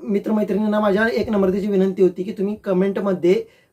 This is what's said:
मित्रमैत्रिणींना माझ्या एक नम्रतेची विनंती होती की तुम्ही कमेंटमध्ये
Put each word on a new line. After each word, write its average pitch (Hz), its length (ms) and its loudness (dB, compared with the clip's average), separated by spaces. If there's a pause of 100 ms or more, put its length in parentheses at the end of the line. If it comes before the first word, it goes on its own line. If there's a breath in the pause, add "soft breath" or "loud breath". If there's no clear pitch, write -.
मित्रमैत्रिणींना 208 800 -2
माझ्या 214 280 2
एक 240 200 -2
नम्रतेची 196 380 0
विनंती 190 360 2
होती 180 200 2
की 202 100 -8
तुम्ही 202 220 -4
कमेंटमध्ये 196 880 0 (280 soft breath)